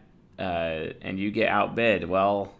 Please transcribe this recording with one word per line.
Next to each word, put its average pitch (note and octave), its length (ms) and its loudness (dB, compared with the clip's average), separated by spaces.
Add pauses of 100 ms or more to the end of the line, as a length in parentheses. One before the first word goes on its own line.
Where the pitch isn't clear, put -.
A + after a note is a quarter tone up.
(380)
uh, E2 640 -2
and F#2+ 160 -6
you G2+ 140 -2
get G#2+ 180 2
outbid, G2+ 580 2
well, G2 520 0